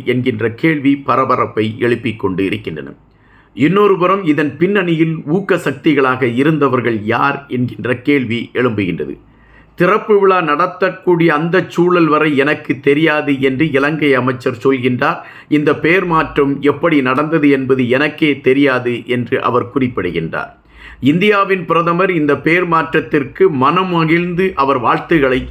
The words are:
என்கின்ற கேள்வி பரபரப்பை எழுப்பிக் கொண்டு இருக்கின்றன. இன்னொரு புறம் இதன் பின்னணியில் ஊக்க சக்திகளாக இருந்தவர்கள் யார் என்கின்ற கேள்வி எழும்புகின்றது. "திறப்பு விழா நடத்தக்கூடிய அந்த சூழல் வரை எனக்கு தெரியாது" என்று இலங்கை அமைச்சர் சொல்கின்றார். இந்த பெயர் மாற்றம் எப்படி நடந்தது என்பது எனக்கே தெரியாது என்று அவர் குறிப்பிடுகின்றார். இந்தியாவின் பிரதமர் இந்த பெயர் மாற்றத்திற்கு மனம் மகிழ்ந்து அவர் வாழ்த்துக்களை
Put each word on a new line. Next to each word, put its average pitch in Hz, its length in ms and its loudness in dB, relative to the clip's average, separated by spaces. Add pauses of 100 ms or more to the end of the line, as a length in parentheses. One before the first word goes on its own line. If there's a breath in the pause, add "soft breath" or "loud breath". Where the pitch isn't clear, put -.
என்கின்ற 120 460 0
கேள்வி 139 460 0
பரபரப்பை 123 680 0 (120)
எழுப்பிக் 120 400 -2
கொண்டு 95 260 -2
இருக்கின்றன. 78 520 -8 (600 soft breath)
இன்னொரு 190 420 4
புறம் 185 260 0
இதன் 147 320 0
பின்னணியில் 170 580 0 (120)
ஊக்க 185 300 0
சக்திகளாக 131 760 0
இருந்தவர்கள் 127 720 0
யார் 135 340 -2 (100)
என்கின்ற 120 500 -4
கேள்வி 117 560 -2
எழும்புகின்றது. 98 640 -2 (600 soft breath)
"திறப்பு 202 400 2
விழா 190 220 4
நடத்தக்கூடிய 170 880 0
அந்த 156 400 0
சூழல் 175 380 2
வரை 151 300 2
எனக்கு 143 440 0
தெரியாது" 143 600 0
என்று 131 320 0
இலங்கை 147 420 0
அமைச்சர் 127 500 -2
சொல்கின்றார். 131 540 0 (300 loud breath)
இந்த 151 300 2
பெயர் 180 280 2
மாற்றம் 151 540 0
எப்படி 143 420 2
நடந்தது 147 480 2
என்பது 131 380 2
எனக்கே 147 420 0 (100)
தெரியாது 127 540 2 (120)
என்று 123 360 -2
அவர் - 280 0
குறிப்பிடுகின்றார். 85 840 -4 (480 loud breath)
இந்தியாவின் 190 640 2
பிரதமர் 170 480 0
இந்த 151 260 2
பெயர் 175 280 0
மாற்றத்திற்கு 160 840 0
மனம் 160 420 0
மகிழ்ந்து 175 640 0
அவர் 139 240 0
வாழ்த்துக்களை 135 640 0 (100)